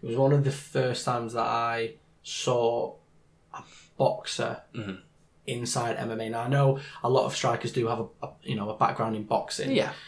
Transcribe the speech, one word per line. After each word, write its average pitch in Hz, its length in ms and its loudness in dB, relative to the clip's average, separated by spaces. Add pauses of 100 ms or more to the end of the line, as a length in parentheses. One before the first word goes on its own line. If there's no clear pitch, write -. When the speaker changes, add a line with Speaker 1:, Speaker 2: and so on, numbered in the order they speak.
Speaker 1:
it - 60 -8
was 117 80 -2
one 135 180 6
of 143 100 6
the 131 80 2
first - 540 -2
times 117 280 -2
that 117 140 0
I 117 460 -2 (300)
saw 117 720 0 (580)
a - 100 -14 (340)
boxer - 640 0 (140)
Speaker 2:
Mm-hmm. 101 200 -8 (520)
Speaker 1:
inside 120 500 -2
M 113 140 -4
M 113 100 -4
A. 113 80 -4
Now, 117 120 -2
I 120 60 -4
know 135 320 6 (240)
a 127 60 2
lot 131 160 4
of - 100 -4
strikers 120 360 0
do 117 160 0
have 113 120 -2
a, 110 80 -6 (140)
a, - 80 -8 (140)
you - 120 -4
know, 104 140 -4
a 107 80 -6
background 110 380 0
in 107 80 -4
boxing. - 480 -2
Speaker 2:
Yeah, - 220 2 (140)